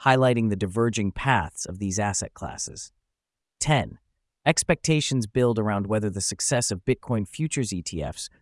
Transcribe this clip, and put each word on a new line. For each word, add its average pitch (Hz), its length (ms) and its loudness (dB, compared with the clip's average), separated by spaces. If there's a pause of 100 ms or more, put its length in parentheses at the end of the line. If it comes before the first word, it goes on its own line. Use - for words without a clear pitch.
highlighting 127 460 4
the 104 60 2
diverging 101 560 0
paths 104 560 -2
of 92 140 -10
these 95 180 -2
asset 101 360 -2
classes. - 580 -12 (680)
Ten, 120 400 0 (460)
expectations 151 840 2
build 120 320 2
around 101 300 0
whether 107 220 2
the 95 100 -6
success - 500 -2
of 95 140 -6
Bitcoin 117 420 0
futures 143 460 -4
E 87 100 -4
T - 180 -6
Fs 71 300 -8 (120)